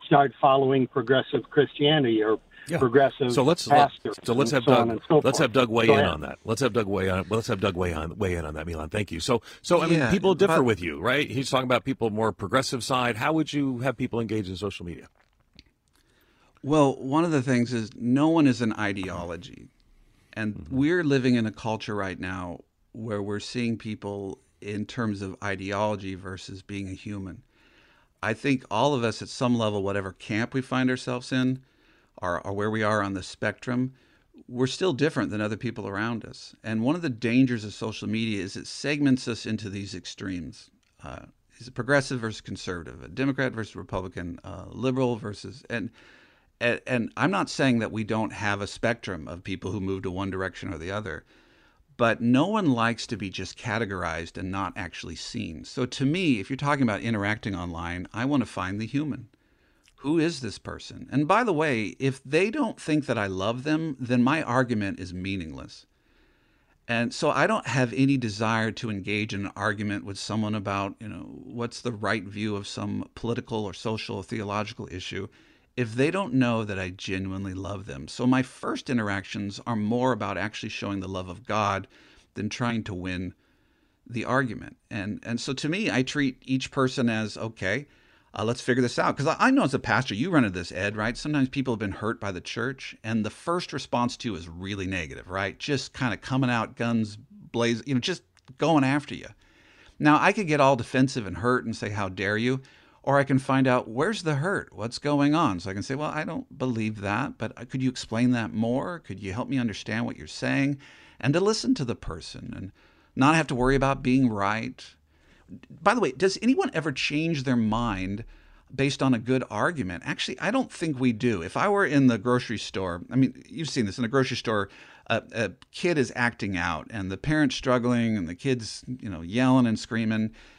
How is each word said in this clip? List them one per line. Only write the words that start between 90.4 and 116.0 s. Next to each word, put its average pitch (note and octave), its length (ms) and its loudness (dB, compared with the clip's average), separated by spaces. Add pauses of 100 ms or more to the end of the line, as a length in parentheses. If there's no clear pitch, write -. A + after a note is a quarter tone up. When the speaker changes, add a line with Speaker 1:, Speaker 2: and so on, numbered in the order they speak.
Speaker 3:
into F2+ 160 0
this, F2 140 -8
Ed, G2+ 240 -2
right? A2+ 200 -2
Sometimes D3 300 0
people C3 260 -2
have G#2 60 -2
been G#2 140 -2
hurt G#2+ 260 -4
by G2+ 140 -4
the F2 80 -8
church, - 640 -8
and A2 220 0
the G#2+ 40 -4
first - 420 -4
response B2 460 -2
to A#2+ 120 -6
you G2 60 -4
is E2+ 140 -10
really F#2+ 380 -6
negative, E2+ 420 -6
right? G2 280 -4
Just C#3 360 -4
kinda A#2 240 -2
coming B2+ 320 0
out, A#2 260 -2
guns A2+ 420 0
blazing, - 720 -2
you C#3+ 60 0
know, B2 80 2
just E3+ 220 -4 (340)
going D3 260 4
after C#3+ 320 0
you. - 120 -12 (720)
Now, D3 220 8
I F#3 120 6
could G#3 140 -2
get D3 120 2
all C3+ 160 8
defensive B2+ 500 2
and F#2 120 -6
hurt A#2+ 280 2
and A2 100 -4
say, G#2+ 160 -6
"How G2+ 180 -2
dare G2 280 -2
you?" B2+ 240 0 (420)
Or C3+ 140 2
I C#3 60 4
can C3 160 2
find C3+ 280 2
out, B2+ 200 2
"Where's F3 360 -2
the D#3 120 0
hurt? D#3 380 -2
What's G#2+ 260 -6
going D3 340 4
on?" C3 260 2
So F#2+ 120 -6
I - 20 -6
can G2 80 -4
say, C3+ 140 -6
"Well, D3+ 160 -4
I D3+ 120 -4
don't - 320 -8
believe A2+ 460 -2
that, G#2 360 -2
but, A2 200 -6
uh, B2 80 -14
could C3 160 -4
you C3 80 2
explain B2 420 2
that A#2 220 0
more? B2+ 460 0
Could F#2+ 200 -12
you F#2+ 140 -6
help B2 160 -4
me C#3 80 0
understand A#2 480 -2
what A#2 120 -8
you're - 100 -14
saying?" C#3 500 -2 (420)
And C3+ 140 2
to E3+ 60 2
listen A3 360 2
to C#3 100 -2
the A2+ 100 -2
person - 600 -10
and G2 160 -10 (440)
not C#3+ 200 6
have D#3+ 120 2
to C#3+ 80 -2
worry B2+ 200 4
about C3+ 280 2
being B2+ 260 4
right. G#2+ 640 -2 (760)
By G3+ 260 -6
the B3 40 -2
way, F3 120 0